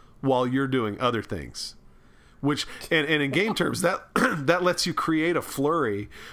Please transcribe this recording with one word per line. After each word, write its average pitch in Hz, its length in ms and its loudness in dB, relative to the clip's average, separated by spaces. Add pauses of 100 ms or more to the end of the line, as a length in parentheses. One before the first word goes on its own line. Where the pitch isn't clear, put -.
(220)
while 127 240 2
you're 135 200 0
doing 120 340 0
other 120 220 2
things. 73 520 -8 (640)
Which, 139 260 0 (240)
and, 156 180 4
and 151 140 2
in 139 80 0
game 190 240 0
terms, 160 260 0
that, 180 300 -2
<clears throat> - 40 -2
that 175 480 2
lets 180 240 2
you 175 60 0
create 160 440 0
a 131 60 -2
flurry 135 640 0 (240)